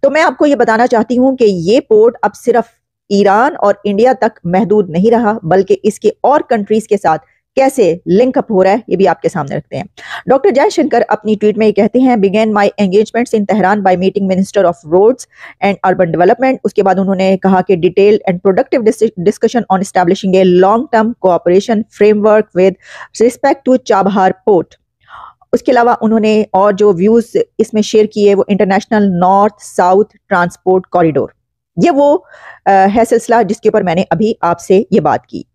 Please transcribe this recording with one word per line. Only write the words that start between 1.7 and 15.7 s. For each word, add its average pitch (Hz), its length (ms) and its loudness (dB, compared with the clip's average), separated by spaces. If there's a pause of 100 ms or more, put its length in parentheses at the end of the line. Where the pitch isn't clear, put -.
port 220 440 2
अब - 80 -2
सिर्फ 233 360 -2 (420)
ईरान 202 440 0
और 202 320 -2
इंडिया 214 260 0
तक 226 200 -2 (140)
महदूद 185 440 0
नहीं 180 200 0
रहा, 226 340 0
बल्कि 190 300 0
इसके - 400 -4 (100)
और 285 180 2
countries 214 440 -4
के 208 100 -2
साथ 160 220 -2 (380)
कैसे 233 520 0
link 247 300 2
up 233 140 -4
हो 190 100 2
रहा 190 100 2
है, 226 180 -2
ये 240 60 -2
भी 185 100 2
आपके 165 220 -2
सामने 143 280 -6
रखते - 200 -12
हैं। - 120 -12 (400)
Doctor 277 220 2
Jaishankar 277 520 0
अपनी 214 340 -4
tweet 208 220 -2
में 220 80 2
ये 208 60 2
कहते 220 280 0
हैं, 254 160 2
"Began 208 360 0
my 202 180 0 (100)
engagements 208 540 -2
in 208 160 -2
Tehran 202 320 0
by 185 140 2
meeting 190 340 -2
Minister 190 320 -2
of 170 320 -2
Roads 214 260 2 (440)
and 196 120 -2 (100)